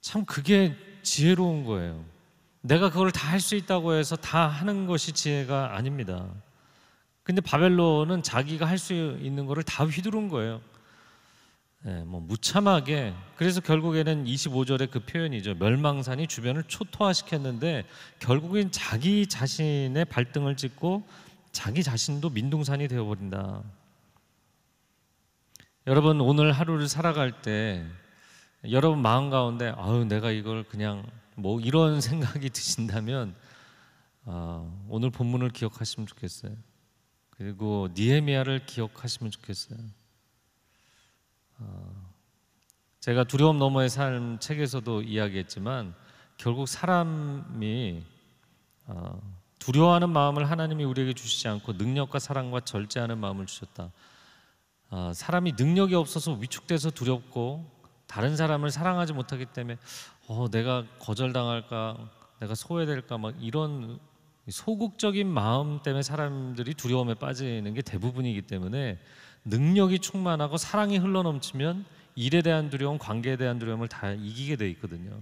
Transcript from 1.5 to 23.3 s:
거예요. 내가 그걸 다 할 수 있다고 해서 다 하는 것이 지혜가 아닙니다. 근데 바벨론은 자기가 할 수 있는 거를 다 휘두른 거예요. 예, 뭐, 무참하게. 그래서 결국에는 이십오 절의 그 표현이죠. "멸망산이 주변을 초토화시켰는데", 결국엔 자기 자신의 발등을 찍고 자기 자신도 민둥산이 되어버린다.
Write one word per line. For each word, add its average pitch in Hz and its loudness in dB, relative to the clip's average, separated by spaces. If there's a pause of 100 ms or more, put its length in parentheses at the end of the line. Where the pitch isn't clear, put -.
거예요. 85 -2 (560)
내가 170 6
그걸 185 4
다 147 -2
할 185 4
수 190 0
있다고 175 2
해서 156 2
다 160 2
하는 190 -2
것이 165 0
지혜가 135 0
아닙니다. 101 -4 (960)
근데 180 2
바벨론은 170 4
자기가 147 0
할 180 2
수 160 -2
있는 139 -4
거를 143 -2
다 - 0
휘두른 202 -2
거예요. 113 -2 (1300)
예, 101 -6 (120)
뭐, 87 -8
무참하게. 139 2 (240)
그래서 180 2
결국에는 156 2
이십오 131 0
절의 131 2
그 123 -4
표현이죠. 110 -4
"멸망산이 131 2
주변을 131 -2
초토화시켰는데", 151 -2 (340)
결국엔 175 2
자기 190 2
자신의 143 0
발등을 139 0
찍고 175 -2 (440)
자기 135 -2
자신도 143 0
민둥산이 139 0
되어버린다. 98 -4 (2250)